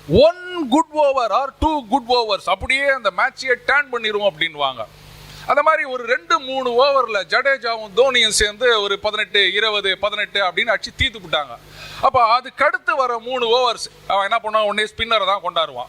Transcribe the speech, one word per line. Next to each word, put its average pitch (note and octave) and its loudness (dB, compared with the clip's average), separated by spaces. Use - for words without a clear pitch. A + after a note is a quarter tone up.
"One E4+ 2
good D#4 0
over C4+ 2
or C4 -2
two D4+ 0
good A#3+ -2
overs, A3 0
அப்படியே B3+ 0
அந்த A#3+ 0
மேட்சையே B3 0
டர்ன் C#4 2
பண்ணிரும்" G#3+ -2
அப்படின்வாங்க. D3 -4
அந்த C#4 2
மாதிரி D#4 2
ஒரு B3+ -8
ரெண்டு D4+ 0
மூணு C4 0
ஓவர்ல B3 2
ஜடேஜாவும் A3 -2
தோனியும் A#3+ 4
சேர்ந்து G#3+ 2
ஒரு G3+ -2
பதினெட்டு, G3+ 0
இருபது, G3+ 0
பதினெட்டு G3+ -2
அப்படின்னு G3+ 0
அடிச்சு - -10
தீர்த்து A#3+ -4
விட்டாங்க. D3+ -4
அப்ப A#3+ 2
அதுக்கடுத்து D4+ -2
வர B3+ -2
மூணு A#3+ -4
ஓவர்ஸ் A#3 0
அவன் G3 0
என்ன A#3 0
பண்ணுவான்? G#3+ 0
உடனே G#3 -2
ஸ்பின்னரை A3+ 0
தான் F#3+ 0
கொண்டாடுவான், D#3 -4